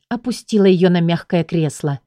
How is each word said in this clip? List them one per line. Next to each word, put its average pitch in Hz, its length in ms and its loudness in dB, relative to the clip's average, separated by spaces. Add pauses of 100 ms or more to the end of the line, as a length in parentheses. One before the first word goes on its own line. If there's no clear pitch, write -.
опустила 226 580 -2
ее 185 240 4
на 175 100 2
мягкое 170 420 -2
кресло, 151 640 -4